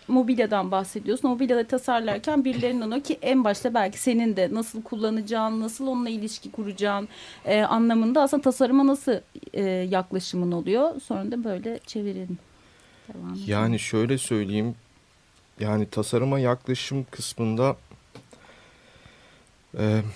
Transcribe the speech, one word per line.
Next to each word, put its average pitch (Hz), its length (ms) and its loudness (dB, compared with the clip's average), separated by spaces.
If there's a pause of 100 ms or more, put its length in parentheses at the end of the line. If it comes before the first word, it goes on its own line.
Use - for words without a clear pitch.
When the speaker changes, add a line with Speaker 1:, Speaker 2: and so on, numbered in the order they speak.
Speaker 1:
mobilyadan 220 600 2
bahsediyorsun. 208 600 -2
Mobilyaları 240 360 2
tasarlarken 247 800 0
birilerinin 247 360 0
onu 226 220 -2
ki - 200 -4
en 262 220 4
başta 214 300 0
belki 196 260 0
senin 226 360 2
de 185 160 2
nasıl 226 300 -4
kullanacağın, 220 800 -2
nasıl 226 260 -4
onunla 247 220 -2
ilişki 214 420 -8
kuracağın, 202 580 -2 (360)
e, 214 180 4
anlamında 226 600 4
aslında 285 200 2
tasarıma 269 440 4
nasıl, 277 260 2 (420)
e, 202 160 -2
yaklaşımın 185 840 -2
oluyor? 254 480 0
Sonra 202 320 -6
da 240 120 -4
böyle 214 420 -6
çevirelim. 190 520 -6 (760)
Devam 90 160 -12
edelim. 98 160 -10
Speaker 2:
Yani 107 320 2
şöyle 120 400 0
söyleyeyim. 107 560 -2 (840)
Yani 107 260 0
tasarıma 123 540 0
yaklaşım 127 680 -2
kısmında, 117 680 -2 (2000)
e, 107 240 2 (140)